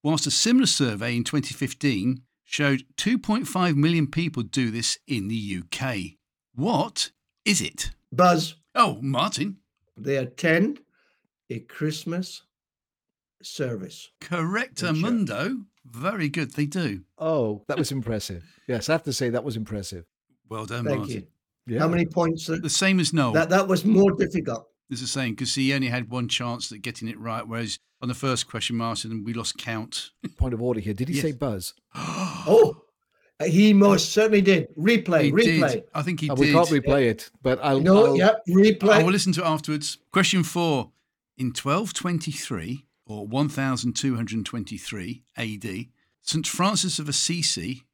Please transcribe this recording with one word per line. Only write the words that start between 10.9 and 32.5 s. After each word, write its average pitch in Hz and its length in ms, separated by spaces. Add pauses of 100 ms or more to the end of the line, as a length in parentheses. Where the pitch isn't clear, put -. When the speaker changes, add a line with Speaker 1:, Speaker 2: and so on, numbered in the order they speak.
Speaker 2:
a 120 80
Christmas 165 840 (1000)
service. - 680 (100)
Speaker 1:
Correct, 185 600
Speaker 2:
In 170 120
church. 160 100
Speaker 1:
Armando. 208 600 (200)
Very 151 440
good. 143 260
They 147 120
do. 147 360 (160)
Speaker 3:
Oh, 127 500
that 147 100
was 139 140
impressive. 107 520 (220)
Yes, 117 220
I 156 40
have 160 120
to 143 80
say 123 180
that 117 140
was 120 120
impressive. 101 480 (440)
Speaker 1:
Well 110 180
done, 117 180
Speaker 2:
Thank 139 140
Speaker 1:
Martin. 101 160 (520)
Speaker 2:
you. 120 80
Speaker 3:
Yeah. 120 60
Speaker 2:
How 160 80
many 170 180
points? 165 400
Speaker 1:
The 165 240
same 190 300
as 151 120
Noel. 135 200
Speaker 2:
That, 160 180
that 190 180
was 185 160
more 196 280
difficult. 135 560 (200)
Speaker 1:
This 123 140
is 123 80
saying, 127 240
'cause 117 220
he 135 180
only 135 140
had 120 220
one 120 180
chance 120 420
at 107 120
getting 113 260
it 104 100
right, 113 280
whereas 113 340 (200)
on 123 80
the 123 60
first 127 340
question, 117 280
Martin, 113 480
we 113 100
lost 113 240
count. - 520 (140)
<laughs> - 120
Speaker 3:
Point 127 180
of 113 80
order 120 180
here. 101 140
Did 127 140
he 139 80
Speaker 1:
Yes. 143 80
Speaker 3:
say 151 80
buzz? 117 420 (200)
Speaker 1:
<gasps> - 0 (540)
Speaker 2:
Oh, 403 320 (640)